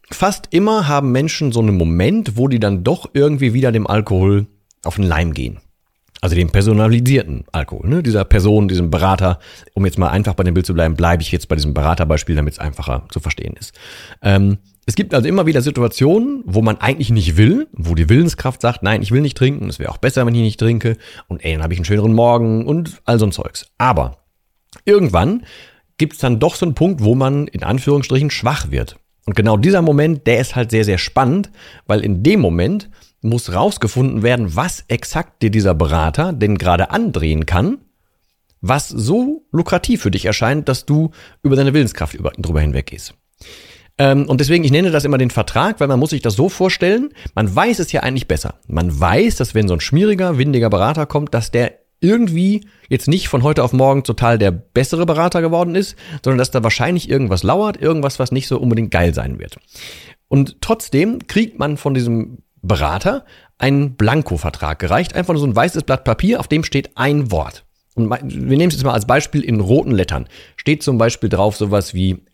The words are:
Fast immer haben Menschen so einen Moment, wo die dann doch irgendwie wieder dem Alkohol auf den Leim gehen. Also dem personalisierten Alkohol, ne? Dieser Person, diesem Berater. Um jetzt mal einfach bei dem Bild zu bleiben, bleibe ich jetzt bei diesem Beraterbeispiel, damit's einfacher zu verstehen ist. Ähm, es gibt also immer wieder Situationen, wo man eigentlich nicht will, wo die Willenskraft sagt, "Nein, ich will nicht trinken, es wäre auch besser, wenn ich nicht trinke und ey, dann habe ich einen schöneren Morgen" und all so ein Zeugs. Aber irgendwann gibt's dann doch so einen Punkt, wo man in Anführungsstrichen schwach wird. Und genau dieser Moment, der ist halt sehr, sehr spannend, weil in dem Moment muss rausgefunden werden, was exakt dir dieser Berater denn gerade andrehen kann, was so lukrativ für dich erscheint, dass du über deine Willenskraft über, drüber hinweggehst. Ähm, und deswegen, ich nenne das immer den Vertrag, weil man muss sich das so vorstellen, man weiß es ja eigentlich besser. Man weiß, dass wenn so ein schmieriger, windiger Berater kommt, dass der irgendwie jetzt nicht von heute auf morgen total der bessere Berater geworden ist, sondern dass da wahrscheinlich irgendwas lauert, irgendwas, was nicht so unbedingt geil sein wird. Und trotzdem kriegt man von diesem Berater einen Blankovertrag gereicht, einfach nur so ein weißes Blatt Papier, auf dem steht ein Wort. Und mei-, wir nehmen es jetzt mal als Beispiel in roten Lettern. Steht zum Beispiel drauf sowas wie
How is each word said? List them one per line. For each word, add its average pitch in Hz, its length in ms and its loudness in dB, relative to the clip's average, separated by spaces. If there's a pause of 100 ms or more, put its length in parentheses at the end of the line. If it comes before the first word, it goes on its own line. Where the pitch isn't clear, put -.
Fast - 420 -4
immer 208 360 2
haben 143 240 0
Menschen 143 400 -2
so 117 80 0
einen 107 160 2
Moment, 101 640 0
wo 131 100 2
die 123 140 0
dann 98 240 0
doch 160 260 -2
irgendwie 139 420 2
wieder 127 200 2
dem 110 140 0
Alkohol 101 600 2 (380)
auf - 100 -6
den 101 80 -2
Leim 82 300 0
gehen. 62 260 -8 (640)
Also 85 140 0
dem 87 140 2
personalisierten 110 1040 2
Alkohol, 80 340 -6
ne? 165 160 0
Dieser 107 220 0
Person, 104 420 4
diesem 87 220 0
Berater. 90 500 0 (340)
Um 98 120 0
jetzt 90 120 -2
mal 87 120 2
einfach 92 240 0
bei - 100 -2
dem 90 100 2
Bild 90 120 0
zu 92 80 -4
bleiben, 80 220 2
bleibe 85 260 2
ich 78 100 -6
jetzt - 160 -4
bei - 80 0
diesem 73 180 -2
Beraterbeispiel, 78 640 0
damit's 73 240 -2
einfacher 69 500 -6
zu - 120 -8
verstehen - 360 -8
ist. - 140 -18 (500)
Ähm, 98 360 4 (280)
es - 100 -4
gibt - 180 -2
also 131 160 2
immer 185 160 2
wieder 151 160 2
Situationen, 156 840 0
wo 101 160 0
man 113 140 2
eigentlich 135 340 -2
nicht 85 280 2
will, 185 340 4
wo 82 240 -4
die 82 140 2
Willenskraft 135 500 2
sagt, 120 240 -2
"Nein, 104 180 0
ich 98 120 -2
will 135 80 4
nicht 143 160 -2
trinken, 127 320 0
es - 100 -10
wäre - 120 -8
auch - 60 -12
besser, 127 280 0
wenn 117 100 2
ich 120 60 2
nicht 107 180 0
trinke 113 380 0 (320)
und 87 120 -10
ey, 80 120 -2
dann 78 100 -4
habe 80 80 -4
ich 90 80 -2
einen 85 60 -4
schöneren 104 260 2
Morgen" 117 560 2
und 160 380 -4
all 117 120 2
so 107 80 4
ein 98 60 0
Zeugs. - 360 -12 (100)
Aber 69 400 0 (640)
irgendwann 185 640 2 (520)
gibt's - 200 -2
dann 120 240 0
doch 160 140 2
so 185 100 -4
einen 151 100 -2
Punkt, 165 260 0
wo 107 140 4
man 139 320 0
in - 160 -8
Anführungsstrichen 135 640 0
schwach - 420 -4
wird. 62 260 -6 (280)
Und 107 120 -2
genau 110 180 4
dieser 175 260 4
Moment, 151 460 2
der 117 140 2
ist - 160 -6
halt 117 120 -2
sehr, 110 140 2
sehr 101 140 0
spannend, 135 520 0 (380)
weil 104 140 0
in 101 220 -2
dem 185 180 4
Moment 101 480 0 (320)
muss 113 320 -2
rausgefunden 127 680 0
werden, 113 320 0
was 160 320 -4
exakt - 560 -6
dir 113 80 2
dieser 98 240 2
Berater 82 560 0
denn 104 260 0
gerade 87 320 0
andrehen 80 560 0
kann, 147 340 0 (800)
was 131 260 -2
so 233 640 -2
lukrativ 180 520 0
für 104 60 0
dich - 140 -2
erscheint, 131 460 -2
dass 127 160 -4
du 156 260 0 (320)
über 135 140 4
deine 139 160 2
Willenskraft 123 400 0
über, - 240 -6
drüber 82 240 0
hinweggehst. - 540 -4 (840)
Ähm, 139 320 2
und 131 100 2
deswegen, 160 240 2
ich 135 80 2
nenne 175 180 4
das 151 140 0
immer 143 140 0
den 127 140 0
Vertrag, 156 500 -2
weil 139 80 2
man 131 100 2
muss 151 120 0
sich 143 100 -4
das 107 140 -2
so 139 120 2
vorstellen, 190 640 0 (260)
man 101 180 0
weiß 208 260 0
es 175 120 -4
ja 143 120 -2
eigentlich 131 260 -4
besser. - 260 -4 (120)
Man 82 300 -2
weiß, 113 380 2
dass - 180 -4
wenn 107 140 2
so 90 60 0
ein 80 80 -2
schmieriger, 180 560 2
windiger 123 320 2
Berater 123 360 0
kommt, 147 280 -4
dass 113 180 -4
der 117 220 0 (260)
irgendwie 196 720 0 (180)
jetzt 135 220 0
nicht - 180 0
von 127 160 0
heute 147 220 2
auf 127 80 -2
morgen 135 320 2
total 117 320 0
der 101 140 4
bessere 139 540 -2
Berater 170 360 0
geworden 170 340 0
ist, 190 220 -4 (260)
sondern 131 140 2
dass 127 140 0
da 120 120 0
wahrscheinlich 160 460 -2
irgendwas 104 340 0
lauert, 196 380 0
irgendwas, 151 360 -2
was 127 140 -4
nicht 131 160 -2
so 127 100 -2
unbedingt 113 340 0
geil 87 220 2
sein 65 260 -6
wird. 50 180 -16 (720)
Und 139 320 0
trotzdem 220 640 -2
kriegt 220 320 -2
man 147 160 -2
von 143 180 -4
diesem 120 440 -2 (240)
Berater 95 640 -2 (340)
einen 139 380 0
Blankovertrag 87 840 -2
gereicht, 131 360 -2
einfach 175 180 -2
nur 151 60 0
so 143 80 0
ein 110 80 -2
weißes 160 280 0
Blatt 131 200 -2
Papier, 185 380 0
auf - 80 -10
dem 156 160 -2
steht - 320 -6
ein 139 340 0
Wort. - 340 -6 (300)
Und 113 120 0
mei-, 120 140 -4
wir 135 360 -2
nehmen 175 100 4
es 156 80 0
jetzt 131 80 -4
mal 135 80 0
als 104 160 -2
Beispiel 143 380 0
in 110 160 0
roten 120 300 2
Lettern. 90 360 -2 (300)
Steht 151 260 -2
zum 131 140 0
Beispiel 113 320 0
drauf 101 260 0
sowas 101 380 -2
wie 92 400 -2